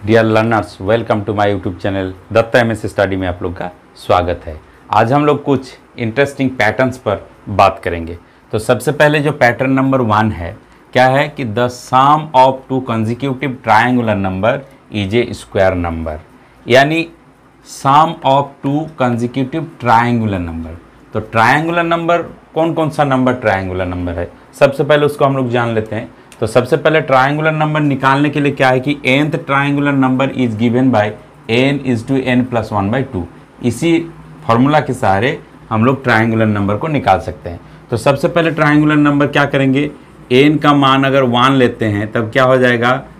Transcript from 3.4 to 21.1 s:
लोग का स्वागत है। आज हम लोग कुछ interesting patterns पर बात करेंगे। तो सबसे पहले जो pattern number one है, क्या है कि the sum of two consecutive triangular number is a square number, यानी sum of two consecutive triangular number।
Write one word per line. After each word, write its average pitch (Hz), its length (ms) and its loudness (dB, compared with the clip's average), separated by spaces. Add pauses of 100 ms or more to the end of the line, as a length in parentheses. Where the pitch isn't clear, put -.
लोग 87 120 -6
का - 140 -10 (260)
स्वागत 87 500 -2
है। 78 100 -12 (360)
आज 113 220 2
हम 147 120 2
लोग 147 180 0
कुछ 135 240 -2 (300)
interesting 131 540 -2
patterns 123 460 -2
पर 98 240 -4 (280)
बात 98 340 2
करेंगे। 85 340 -6 (340)
तो 113 80 -2
सबसे 127 320 -2
पहले 151 280 2
जो 147 140 -2
pattern 131 380 0
number 135 320 0
one 107 280 2
है, 85 240 -10 (380)
क्या 127 140 4
है 139 220 2
कि 147 180 -8
the 120 240 -2
sum 147 520 2 (120)
of 135 200 6 (140)
two 131 160 -2
consecutive 123 680 -4 (100)
triangular 113 540 2
number 98 360 -2 (400)
is 101 200 -4
a 120 100 2 (120)
square 95 420 0
number, 82 400 -6 (480)
यानी 147 420 2 (580)
sum 156 500 2 (100)
of 135 220 2 (160)
two 143 160 -2 (220)
consecutive 123 680 -4 (160)
triangular 117 580 2
number। 82 320 -10 (400)